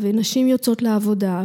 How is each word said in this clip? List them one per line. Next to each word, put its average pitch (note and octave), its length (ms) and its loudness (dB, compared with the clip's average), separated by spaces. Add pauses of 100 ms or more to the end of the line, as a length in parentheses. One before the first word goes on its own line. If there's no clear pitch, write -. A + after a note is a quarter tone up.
ונשים A3 480 0
יוצאות B3 340 0
לעבודה, G#3 640 0